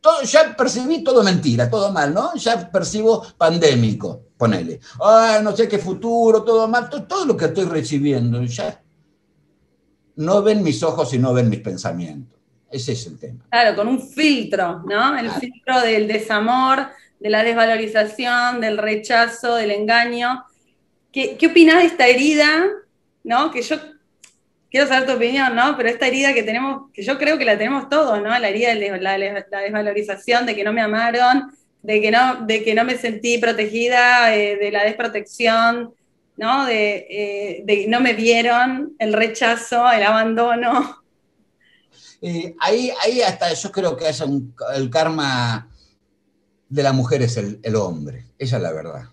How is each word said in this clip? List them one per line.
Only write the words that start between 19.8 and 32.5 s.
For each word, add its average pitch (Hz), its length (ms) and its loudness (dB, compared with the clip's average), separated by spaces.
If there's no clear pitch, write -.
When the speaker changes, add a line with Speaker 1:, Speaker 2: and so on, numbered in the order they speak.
Speaker 2:
¿Qué, 269 240 -4
qué 320 120 4
opinás 330 320 8
de 339 80 6
esta 302 200 4
herida, 294 380 4
no? 262 260 0
Que 233 100 -6
yo 311 140 -4
quiero 269 160 2
saber 262 200 2
tu 262 60 0
opinión, 247 420 0
¿no? 269 200 2
Pero 233 140 0
esta 240 180 -2
herida 269 260 0
que 233 100 0
tenemos, 247 500 -6
que 196 100 -14
yo 269 140 -2
creo 302 200 0
que 262 60 -4
la 214 140 2
tenemos 262 320 -4
todos, 269 320 0
¿no? 208 80 -4
La 233 180 0
herida 220 260 0
de 202 280 -4
la, 196 160 -2
la, 196 320 -6
la 196 120 -8
desvalorización, 208 840 -2
de 220 100 -4
que 202 80 -6
no 214 80 -2
me 233 100 -2
amaron, 233 680 0
de 214 180 0
que 214 120 0
no, 240 340 2
de 214 180 -2